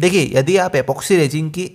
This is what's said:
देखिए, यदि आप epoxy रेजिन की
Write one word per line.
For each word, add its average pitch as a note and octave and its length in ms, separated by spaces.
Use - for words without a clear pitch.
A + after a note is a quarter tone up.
देखिए, F3 320
यदि C#3 240
आप F3+ 200
epoxy C3+ 360
रेजिन D#3 380
की F3 240